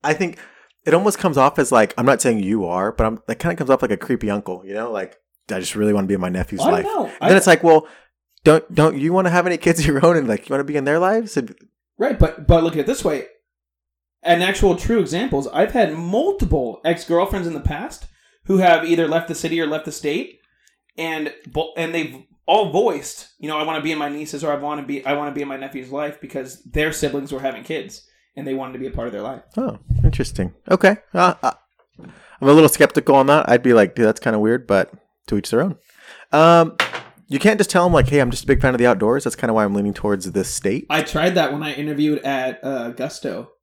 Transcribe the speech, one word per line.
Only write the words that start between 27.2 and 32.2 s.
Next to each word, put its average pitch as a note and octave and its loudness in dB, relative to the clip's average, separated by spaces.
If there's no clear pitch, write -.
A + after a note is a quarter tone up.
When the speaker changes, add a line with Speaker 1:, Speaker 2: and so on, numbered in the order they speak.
Speaker 2:
were C3 -8
having B2+ -8
kids - -12
and C#3 -12
they C3+ -6
wanted C3 -10
to B2 -14
be C3 -10
a - -10
part A#2 -8
of A2 -10
their G2+ -10
life. B2+ -12
Speaker 1:
Oh, B3 -6
interesting. - 0
Okay. F#3+ 4
Uh, F3+ 4
uh, B2 0
I'm - -4